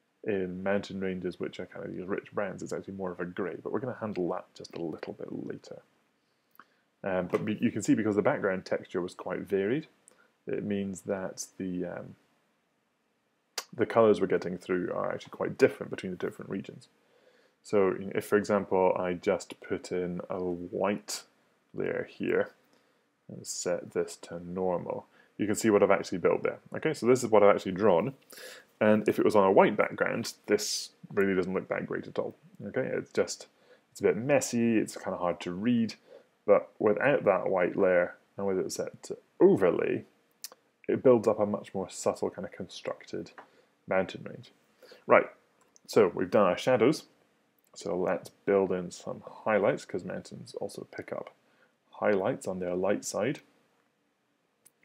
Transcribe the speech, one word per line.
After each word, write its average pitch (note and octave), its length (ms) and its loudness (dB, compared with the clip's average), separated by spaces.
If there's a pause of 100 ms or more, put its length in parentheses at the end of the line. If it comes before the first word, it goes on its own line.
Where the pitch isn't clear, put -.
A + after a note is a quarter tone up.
(220)
in F#2 400 -4
mountain G2 380 -2
ranges F#2 400 -6
which - 180 -8
are - 80 -10
kind - 200 -14
of G2 60 -10
these F#2 140 -10
rich - 260 -8
browns. F#2+ 300 -6
It's F2+ 100 -8
actually F#2+ 220 -8
more F#2+ 160 -6
of F2 80 -10
a F2+ 60 -4
grey, F2 360 -6
but - 120 -8
we're A2 80 -2
gonna A#2+ 180 -8
handle F#2 320 -4
that F#2 240 -6
just - 220 -18
a E2+ 60 -8
little - 320 -8
bit - 160 -12
later. - 520 -12 (1200)
Um, F#2 240 -2
but F2 180 -2
be-, G#2+ 160 -4
you B2 120 0
can G#2+ 100 -6
see D3 120 2
because G#2+ 220 0
the G2+ 60 2
background G2 420 0
texture - 360 -6
was F2+ 140 -8
quite - 260 -8
varied, G2+ 480 -2 (580)
it G2+ 180 -6
means G2 380 -4
that F#2+ 440 -6 (100)
the, F2+ 300 -4
um, F2+ 300 -12 (1600)
the G#2+ 140 -2
colours G#2+ 340 6
we're G2 60 2
getting F2+ 320 -2
through F2+ 340 -2
are F#2+ 200 -4
actually - 180 -10
quite F#2+ 260 -6
different - 320 2
between - 220 -10
the F2+ 80 -10
different - 320 -8
regions. - 380 -10 (720)
So, F#2+ 300 2
you F#2 140 -6
know, G2 100 -10
if, G#2 100 -4
for G#2 100 2
example, G2 600 2
I F2+ 160 -2
just - 460 -2
put - 320 -6
in F2+ 360 -4
a F#2+ 120 -6
white F#2 840 -4 (500)
layer F2+ 380 -4
here F2+ 400 -2 (800)
and - 180 -16
set - 460 -4
this E2+ 240 -2
to - 240 -14
normal, F2 680 -4 (320)
you G#2+ 80 -2
can G#2 80 0
see A2 160 4
what G2+ 100 8
I've G2 120 6
actually F#2+ 260 0
built - 240 2
there. - 160 -2 (160)
Okay, D3+ 180 -2
so A2+ 140 -2
this B2+ 160 6
is A2+ 80 -4
what G#2 140 8
I've G2 100 8
actually F#2 180 -2
drawn. F#2+ 420 2 (640)
And G#2+ 280 4
if - 120 0
it - 40 2
was G#2 120 4
on G2+ 80 8
a F#2+ 80 6
white C3+ 240 6
background, - 580 -2 (120)
this - 440 0 (240)
really G2 220 2
doesn't F#2 180 -2
look F#2 140 -4
that F#2+ 180 -4
great F#2+ 220 -6
at - 100 -4
all. A#2 160 -6 (320)
Okay, B2+ 260 -4
it's - 200 -6
just, - 340 -2 (460)
it's - 80 -20
a G2 40 0
bit F#2 120 4
messy, A#2 600 2
it's G#2 200 0
kinda F#2 220 -8
hard F2 240 -2
to F2+ 100 -6
read, A2+ 420 0 (500)
but - 360 4
without G#2+ 440 4
that F#2 240 2
white F2+ 280 0
layer F2+ 400 4 (200)
and G2 80 -6
with F#2+ 140 0
it - 140 -4
set - 320 -8
to - 120 -10 (220)
overlay, G#2+ 640 4 (840)
it G2 120 0
builds A#2 280 6
up G#2+ 100 2
a G#2 80 2
much G#2 260 -6
more F#2 160 -4
subtle - 400 -4
kind - 160 -8
of - 60 -10
constructed - 800 -10 (560)
mountain F#2+ 420 -2
range. - 220 -16 (560)
Right, - 240 6 (560)
so G#2 260 6
we've F#2 180 -2
done G#2+ 160 6
our F2+ 120 2
shadows. B2+ 460 2 (720)
So - 220 -6
let's F2+ 320 -2
build G2 420 2
in F2+ 200 -4
some - 320 -12
highlights, A2 640 0
'cause - 180 -8
mountains F#2+ 520 -12
also - 340 -10
pick - 200 -14
up - 240 -10 (580)
highlights G#2+ 540 0
on F#2+ 120 -6
their F2+ 160 -4
light F#2+ 300 0
side, A#2 360 -4 (1400)